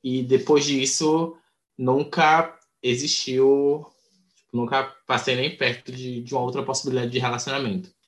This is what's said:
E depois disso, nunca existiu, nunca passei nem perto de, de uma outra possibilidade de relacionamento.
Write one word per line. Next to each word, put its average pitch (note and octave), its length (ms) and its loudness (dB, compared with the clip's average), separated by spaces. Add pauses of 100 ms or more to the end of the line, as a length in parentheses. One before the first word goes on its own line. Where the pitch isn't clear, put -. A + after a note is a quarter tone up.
E C3 180 -2
depois C3+ 420 4
disso, D#3 720 0 (400)
nunca D3+ 800 2 (260)
existiu, C#3 1080 2 (680)
nunca B2 300 0 (240)
passei B2+ 280 0
nem C#3 220 -4
perto B2 340 -4
de, B2+ 300 -8
de A#2+ 120 -10
uma B2 100 0
outra B2+ 200 -4
possibilidade B2+ 480 -2
de B2 80 -2
relacionamento. A#2+ 720 -4 (160)